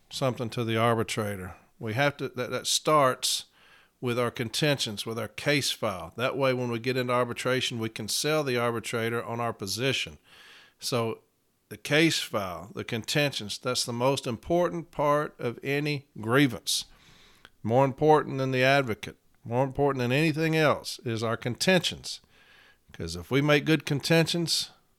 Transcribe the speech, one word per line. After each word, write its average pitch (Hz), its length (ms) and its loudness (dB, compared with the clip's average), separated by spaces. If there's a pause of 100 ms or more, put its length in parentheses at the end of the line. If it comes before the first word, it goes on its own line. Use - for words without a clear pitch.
something 123 400 -2
to 120 140 -4
the 113 140 0
arbitrator. 110 800 0 (240)
We 110 140 -6
have 139 240 0
to, 135 100 -6
that, 123 240 -6
that 123 160 -4
starts - 760 2 (540)
with 123 200 -2
our 120 100 0
contentions, 120 760 -2
with 113 140 -6
our 107 80 -6
case 143 460 0
file. 92 440 -4
That 123 220 -2
way, 131 160 2
when 123 160 -2
we 117 80 -2
get 123 180 -2
into 127 160 0
arbitration, 123 680 0
we 113 80 -2
can 110 180 -10
sell 151 380 0
the 127 120 -2
arbitrator 117 680 -2
on 117 180 -6
our 117 120 -2
position. 104 680 -4 (600)
So 117 400 -2 (520)
the 107 60 -16
case 156 440 2
file, 92 520 -6
the 110 120 -8
contentions, 120 760 -2
that's 127 260 -2
the 123 80 -6
most 131 360 0
important 170 640 -2
part 147 480 0
of 120 240 -4
any 143 420 -2 (140)
grievance. 120 640 2 (800)
More 120 200 4
important 147 540 4
than 131 140 -2
the 127 100 2
advocate, 131 540 2 (280)
more 120 200 0
important 135 360 0
than 120 120 0
anything 156 440 2
else - 480 2
is 113 200 -2
our 113 120 0
contentions. - 840 0 (720)
'Cause 85 240 -8
if 87 160 -8
we 139 100 4
make 147 220 4
good 151 200 2
contentions, 165 840 2 (280)